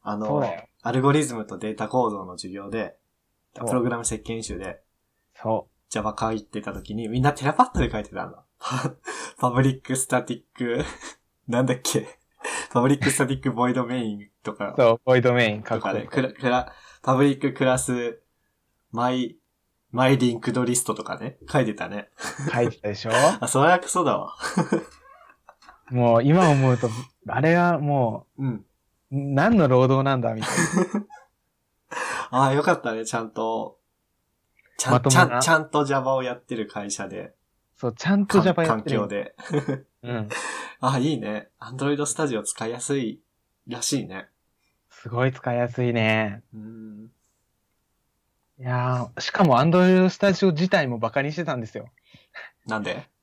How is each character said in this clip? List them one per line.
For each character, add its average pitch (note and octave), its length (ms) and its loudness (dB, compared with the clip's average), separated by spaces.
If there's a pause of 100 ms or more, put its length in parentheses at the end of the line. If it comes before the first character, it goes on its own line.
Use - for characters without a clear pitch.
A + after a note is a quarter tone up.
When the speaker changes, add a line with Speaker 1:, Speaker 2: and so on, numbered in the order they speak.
Speaker 1:
あ G#2 120 -6
の、 G#2+ 120 -4
Speaker 2:
そ C#3+ 100 0
う C#3+ 40 0
だ A2+ 140 -2
よ。 - 120 -18 (160)
Speaker 1:
ア A#2 80 -4
ル C3 100 2
ゴ C#3+ 100 6
リ D3+ 120 4
ズ B2+ 100 -4
ム A2 120 -8
と G2 120 -12
デ G#2+ 160 -6
ー G#2 40 -12
タ A2 100 -6
構 B2 240 0
造 G2 140 -8
の F2+ 120 -14
授 F#2+ 160 -12
業 G2+ 160 -12
で、 G#2 260 -6 (600)
Speaker 2:
そ B2 100 -10
う。 - 20 -4
Speaker 1:
プ A2+ 60 -2
ロ B2+ 80 0
グ B2 80 0
ラ A#2+ 80 -4
ム A#2 80 -8
設 A2 180 -6
計 A2+ 100 -8
演 A2+ 100 -8
習 F#2+ 160 -8
で、 F#2 220 -12 (540)
Speaker 2:
そ A2 340 -4
う。 - 220 -20
Speaker 1:
Java G#2+ 260 -4
書 A2+ 140 -2
い G#2+ 120 -6
て - 180 -10
た G2+ 120 -10
時 G2+ 220 -10
に、 A2+ 140 -6
み A#2+ 100 -2
ん B2+ 40 2
な C#3+ 100 4
テ C3+ 100 -10
ラ D3 100 0
パ D#3+ 120 4
ッ - 80 -16
ド E3+ 80 0
で A#2+ 100 0
書 G#2+ 80 -6
い G#2 40 -8
て - 80 -14
た F2+ 140 -8
ん F2 60 -14
だ。 - 120 -20 (160)
<laughs> - 760 -8
パ B2+ 120 0
ブ B2+ 120 2
リ C3 140 2
ッ C3 80 -16
ク - 120 -4
ス - 120 -4
タ B2 160 0
テ B2 120 -8
ィ - 20 -16
ッ - 60 -20 (100)
ク、 B2 320 -4 (280)
<laughs> - 360 -20
な A#2+ 140 2
ん - 20 2
だ B2+ 100 0
っ - 80 -12
け。 - 360 -4 (520)
パ B2 100 2
ブ C3 60 4
リ C#3 100 4
ッ - 60 -4
ク C3+ 80 2
ス - 60 -2
タ C3+ 100 2
テ C3+ 60 0
ィ C3 60 -4
ッ - 40 -16
ク C3 80 0
ボ A#2+ 160 0
イ B2 60 0
ド B2+ 120 0
メ B2 200 -4
イ G#2+ 100 -4
ン G2+ 140 -16 (120)
と - 120 -6
か。 G2+ 240 -6
Speaker 2:
そ A#2+ 140 6
う、 A#2 120 0
ボ B2+ 140 4
イ B2 40 4
ド B2 120 4
メ A#2+ 180 2
イ G#2 60 -4
ン、 G#2+ 60 -12
か A2+ 140 -4
っ - 20 -2
こ G2+ 100 -4
い - 20 -2
い。 - 140 -4
Speaker 1:
と - 40 -16
か C3+ 120 -2
ね。 C3 80 -2
ク - 40 -14
ラ-、 - 0 -
ク C3 160 -4
ラ-、 - 240 -2 (300)
パ C3 120 2
ブ C3+ 100 4
リ C#3 100 2
ッ C3+ 60 -10
ク C#3 120 0
ク C3+ 120 -2
ラ B2+ 120 4
ス、 A#2+ 440 -4 (680)
マ A#2+ 200 0
イ、 B2+ 260 -4 (540)
マ B2+ 160 4
イ C3+ 100 6
リ B2 160 4
ン A2+ 60 -6
ク A#2+ 140 -4
ド B2 100 0
リ B2 140 0
ス - 80 -2
ト A2 100 -4
と - 80 -12
か - 160 -10
ね。 B2+ 180 -10 (140)
書 D3+ 80 2
い B2 60 2
て G#2+ 80 -4
た F2 160 -8
ね。 G2+ 200 -10 (440)
Speaker 2:
書 A#2+ 80 2
い A2+ 80 2
て - 80 -10
た - 100 -8
で G#2 80 -4
し - 100 -10
ょ？ A2 60 -2
Speaker 1:
<laughs> C#3 300 4
あ、 A#2+ 80 -4
そ C3+ 160 2
れ E3 40 6
は F3+ 100 6
ク - 120 -8
ソ F3 140 0
だ G#2+ 120 2
わ。 - 200 -10 (680)
<laughs> - 840 -20
Speaker 2:
も A#2+ 280 6
う A#2 40 2
今 E3 260 6
思 C3+ 220 4
う B2 60 2
と、 A#2 120 -2 (380)
あ A2+ 140 -2
れ E3 140 4
は F3 220 4
も C#3 480 0 (120)
う、 C3+ 80 -4
Speaker 1:
う - 20 0
ん。 A2+ 180 -6 (460)
Speaker 2:
何 C#3 460 2
の D#3+ 100 6
労 B2+ 220 6
働 C3+ 160 4
な C#3 100 2
ん B2 60 0
だ、 A2+ 120 -2
み A2 80 -6
た A2 60 -6
い - 20 -6 (440)
な。 G#3 120 -2 (1300)
Speaker 1:
<laughs> - 0 -
あ C3 140 4
あ、 C3+ 80 2
よ D3 100 2
か F3 120 4
っ - 60 -12
た A#2 120 -4
ね、 A2+ 120 -6
ち - 80 -8
ゃ A#2 80 -2
ん A2 100 -10
と。 A2 460 -4 (1000)
ち - 100 -4
ゃ B2 40 2
ん、 - 20 6
Speaker 2:
ま B2+ 80 4
と C#3 80 2
も C3 80 4
な。 D3+ 100 8
Speaker 1:
ち B2 60 -4
ゃ A#2+ 60 0
ん、 - 20 0
ち E3 80 0
ゃ D#3+ 80 6
ん D3+ 120 -2
と D3 140 2
Java C3+ 320 0
を C3 80 -2
や B2 120 -4
っ B2 60 -20
て - 140 -8
る G#2+ 120 -4
会 G2+ 220 -10
社 G2 200 -8
で。 F#2+ 260 -12 (400)
Speaker 2:
そ B2 140 -4
う、 A2+ 40 -8
ち - 140 -6
ゃ G3 80 4
ん G3+ 100 4
と G3+ 140 6
Java E3+ 240 2
や D#3 140 2
っ G#2+ 60 -8
て - 80 -4
る。 B2+ 80 0
Speaker 1:
環 G#2 40 -2
境 G2+ 60 -6
で。 G2+ 260 -8 (680)
Speaker 2:
う A#2+ 100 -8
ん。 G#2+ 160 -6 (260)
Speaker 1:
<laughs> - 240 -14
あ、 B2+ 200 0
い D3+ 160 0
い A#2 40 -4
ね。 G#2+ 300 -8 (100)
Android C3+ 380 -4
Studio C#3+ 460 -2
使 - 240 -6
い A2+ 40 -6
や A#2+ 80 -8
す C#3 180 -2
い A#2 240 -6 (460)
ら B2 140 -10
し B2+ 220 -2
い E2 40 -10
ね。 F#2+ 220 -14 (600)
Speaker 2:
す - 200 -18
ご A#2+ 180 2
い B2+ 60 0
使 B2+ 200 -6
い A#2+ 40 0
や A#2+ 100 0
す B2 160 -4
い A#2+ 80 2
ね。 A2 500 0 (120)
Speaker 1:
う A2+ 40 -16
ん。 A2 540 -18 (1500)
Speaker 2:
い C3 40 -16
や B2 520 -2
ー、 - 60 -12
し - 100 -6
か - 120 2
も C3+ 140 6
Android F3+ 480 6
Studio F#3 480 4
自 E3+ 160 0
体 D#3+ 180 2
も A#2+ 120 -4
バ A2+ 120 -2
カ C#3 100 0
に D3 120 -2
し - 20 -8
て F3 80 -4
た D3+ 120 -4
ん A#2+ 60 -6
で A2+ 60 -10
す - 100 -14
よ。 A#2 120 -14 (760)
Speaker 1:
な A2 140 -4
ん G2+ 40 -6
で？ G#2+ 260 -8 (140)